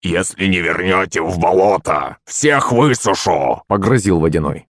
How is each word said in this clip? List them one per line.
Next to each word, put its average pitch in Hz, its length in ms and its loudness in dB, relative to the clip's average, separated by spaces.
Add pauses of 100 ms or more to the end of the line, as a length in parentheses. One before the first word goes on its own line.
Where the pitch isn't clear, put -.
Если 92 460 -4
не 92 140 2
вернёте 90 600 -2
в 87 180 -4
болото, 90 840 0
всех 143 460 0
высушу, 101 960 0
погрозил 101 520 2
Водяной. 78 580 -2